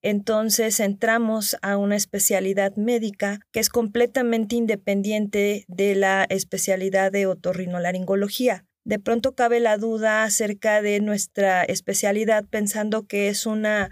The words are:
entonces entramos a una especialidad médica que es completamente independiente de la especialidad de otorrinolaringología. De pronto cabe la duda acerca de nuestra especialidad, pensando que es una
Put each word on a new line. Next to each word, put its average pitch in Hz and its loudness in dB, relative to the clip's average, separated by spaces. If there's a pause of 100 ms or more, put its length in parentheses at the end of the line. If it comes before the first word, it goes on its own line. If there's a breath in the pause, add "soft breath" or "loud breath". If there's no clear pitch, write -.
entonces 214 0
entramos 220 0
a 202 0
una 202 2
especialidad 196 0
médica 208 -2 (120)
que 220 -4
es 226 0
completamente 233 0
independiente 208 0
de 196 0
la 190 2
especialidad 190 0
de 196 0
otorrinolaringología. 185 -2 (180)
De 214 -2
pronto 247 -2
cabe 240 2
la 220 2
duda 220 0
acerca 214 0
de 208 2
nuestra 202 0
especialidad, 208 0
pensando 214 -4
que 202 0
es 208 -4
una 214 -2